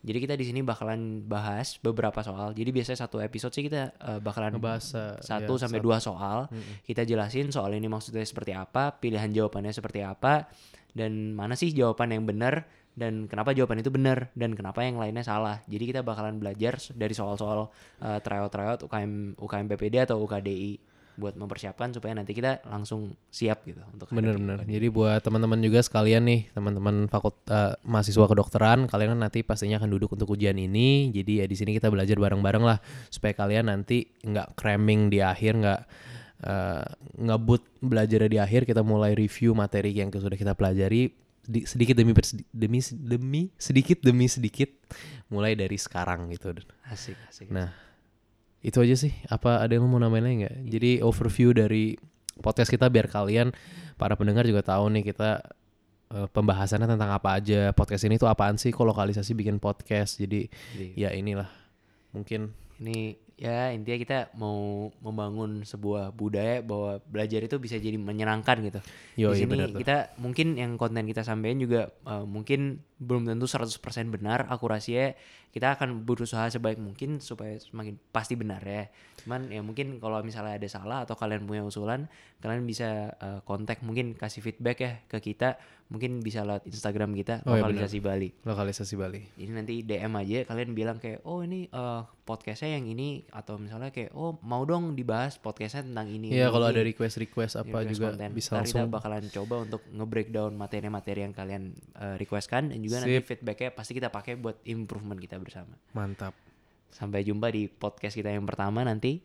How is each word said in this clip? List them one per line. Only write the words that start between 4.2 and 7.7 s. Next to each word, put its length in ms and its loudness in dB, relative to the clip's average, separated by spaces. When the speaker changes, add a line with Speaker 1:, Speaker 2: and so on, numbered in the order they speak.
Speaker 1:
bakalan 320 -4
Speaker 2:
Ngebahas, 400 -4
eh, 320 -8
Speaker 1:
satu 320 -2
Speaker 2:
ya, 80 -2
Speaker 1:
sampai 160 -2
Speaker 2:
satu. 80 0
Speaker 1:
dua 80 6
soal. 420 -4
Speaker 2:
Mm-mm. 320 -12
Speaker 1:
Kita 240 -2
jelasin 400 0
soal 240 -2